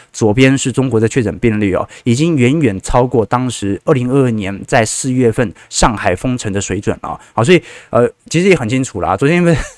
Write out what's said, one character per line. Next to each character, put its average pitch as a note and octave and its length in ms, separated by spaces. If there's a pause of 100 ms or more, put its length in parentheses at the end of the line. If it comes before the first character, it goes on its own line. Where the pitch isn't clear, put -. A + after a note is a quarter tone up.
(120)
左 G#2 220
边 C3 240
是 C3 120
中 C3 200
国 A2+ 100
的 A2+ 80
确 C3+ 140
诊 G#2 180
病 G#2+ 220
例 G2 140
哦， - 120 (160)
已 A#2+ 100
经 D#3 220
远 C3 240
远 G#2 220
超 B2+ 260
过 A#2+ 180
当 B2+ 240
时 G2+ 360
二 - 80
零 B2 180
二 C3+ 140
二 B2 60
年 G2 360
在 A#2+ 180
四 - 280
月 B2+ 180
份 G#2+ 220 (160)
上 C3+ 260
海 G2 180
封 B2 240
城 G#2+ 140
的 G2 80
水 F#2+ 220
准 G2+ 220
了 - 60
哦。 - 100 (140)
好， - 80
所 D#3 140
以， D#3+ 60 (300)
呃， A#2+ 200 (180)
其 E3 120
实 G3 80
也 F3+ 60
很 A#2+ 120
清 C3 160
楚 G#2+ 160
啦， E2+ 160
昨 C#3 140
天 F3 140 (180)
<laughs> - 160